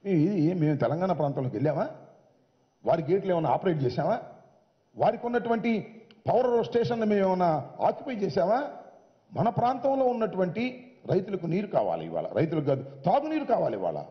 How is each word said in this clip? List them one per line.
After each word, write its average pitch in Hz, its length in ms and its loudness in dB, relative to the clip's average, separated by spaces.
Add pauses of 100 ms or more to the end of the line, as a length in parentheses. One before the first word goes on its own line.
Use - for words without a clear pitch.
ఇది 180 500 2
మేము 151 220 2
తెలంగాణ 175 360 0
ప్రాంతంలోకి 143 440 -2
వెళ్ళామా? 151 320 0 (960)
వారి 160 180 2
గేట్లు 185 300 0
ఏమైనా 160 180 2
ఆపరేట్ 156 320 0
చేశామా? 139 380 0 (760)
వారికి 214 300 0
ఉన్నటువంటి 233 460 0 (560)
పవర్ 233 360 4
స్టేషన్‌ని 233 420 0
మేము 202 200 4
ఏమైనా 180 240 4 (300)
ఆక్యుపై 208 340 -2
చేశామా? 202 560 0 (640)
మన 180 160 2
ప్రాంతంలో 262 580 2
ఉన్నటువంటి 208 560 0 (440)
రైతులకు 185 400 -2
నీరు 185 200 -2
కావాలి 85 400 0
ఇవాళ, 82 260 -4
రైతులకు 156 320 0
కాదు, 135 180 0 (180)
తాగునీరు 294 440 0
కావాలి 165 320 0
ఇవాళ. 85 220 -4 (120)